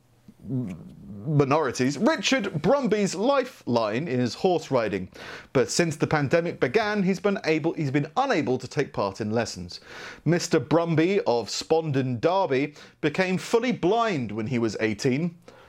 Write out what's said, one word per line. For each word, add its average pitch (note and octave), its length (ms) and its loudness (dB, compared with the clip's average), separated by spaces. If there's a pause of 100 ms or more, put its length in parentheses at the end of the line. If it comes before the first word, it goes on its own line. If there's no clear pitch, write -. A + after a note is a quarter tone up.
(480)
m-, A2+ 280 -6 (500)
minorities. C#3+ 720 2
Richard C4 460 2 (180)
Brumby's G#3 520 2
lifeline C3 920 0
is B2 260 0
horse E3+ 360 0
riding, G2+ 380 -2 (440)
but B2 180 2
since E3 260 0
the D3+ 100 0
pandemic D#3+ 540 0
began, G#3 420 2
he's F#3 180 2
been G3+ 240 0
able, D#3 280 2
he's D3 180 -2
been C#3+ 160 0 (100)
unable F3 420 2
to B2 100 -12
take C#3+ 240 -2
part G2+ 280 -2
in G#2+ 100 -4
lessons. G#2+ 500 -4 (440)
Mister E3 360 2
Brumby E3+ 640 2
of A#2 240 2
Spondon, C3+ 720 0
Derby, D3+ 540 0 (260)
became F#3 360 0
fully A#3 360 0
blind F3+ 600 0
when G#2+ 140 -4
he B2 120 -2
was A2+ 220 0
eighteen. B2+ 560 0 (320)